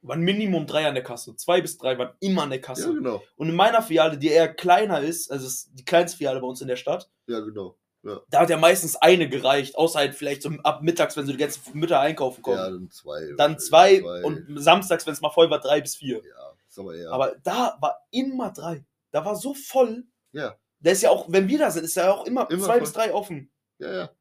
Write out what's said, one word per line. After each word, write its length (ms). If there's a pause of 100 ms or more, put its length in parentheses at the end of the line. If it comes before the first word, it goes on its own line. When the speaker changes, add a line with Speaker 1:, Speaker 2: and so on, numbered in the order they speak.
Speaker 1:
waren 200
Minimum 460
drei 200
an 60
der 100
Kasse. 320
Zwei 260
bis 160
drei 200
waren 220
immer 240
an 80
der 100
Kasse. 280
Speaker 2:
Ja, 40
genau. 300 (140)
Speaker 1:
Und 120
in 60
meiner 260
Filiale, 360
die 100
eher 260
kleiner 480
ist, 300
also 160
es 60
ist 200
die 120
kleinste 320
Filiale 240
bei 60
uns 140
in 60
der 80
Stadt. 340 (180)
Speaker 2:
Ja, 120
genau. 360 (280)
Ja. 260
Speaker 1:
Da 120
hat 100
ja 60
meistens 400
eine 300
gereicht, 500
außer 200
halt 160
vielleicht 300
so 60 (140)
ab 200
mittags, 340
wenn 80
so 60
die 80
ganzen 220 (180)
Mütter 200
einkaufen 440
kommen. 140
Speaker 2:
Ja, 120
dann 220
zwei. 440
Speaker 1:
Dann 180
Speaker 2:
Oder 60
Speaker 1:
zwei 420
Speaker 2:
zwei. 220
Speaker 1:
und 220 (160)
samstags, 460
wenn's 140
mal 100
voll 180
war, 100
drei 220
bis 140
vier. 220
Speaker 2:
Ja, 360 (140)
sag 180
mal, 100
ja. 140
Speaker 1:
Aber 340
da 360
war 320
immer 400
drei. 340 (240)
Da 160
war 100
so 200
voll. 480 (300)
Speaker 2:
Ja. 220 (260)
Speaker 1:
Da 100
ist 100
ja 80
auch, 220
wenn 160
wir 100
da 140
sind, 140
ist 100
ja 180
auch 140
immer 240
Speaker 2:
Immer 140
Speaker 1:
zwei 80
Speaker 2:
voll. 80
Speaker 1:
bis 120
drei 180
offen. 380 (300)
Speaker 2:
Ja, 120
ja. 180 (120)